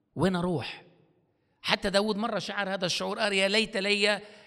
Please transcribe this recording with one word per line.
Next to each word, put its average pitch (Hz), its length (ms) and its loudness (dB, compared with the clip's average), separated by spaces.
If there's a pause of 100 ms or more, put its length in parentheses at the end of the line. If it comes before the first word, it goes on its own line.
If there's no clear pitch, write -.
(160)
وين 185 200 2
أروح؟" 170 480 -4 (800)
حتى 208 280 0
داود 202 280 2
مرة 214 220 -4
شعر 196 340 -4
هذا 190 120 -4
الشعور، 190 340 -2
قال: 208 140 0
"يا 196 140 4
ليت 220 300 2
لي، 208 240 0
يا، 208 200 2 (260)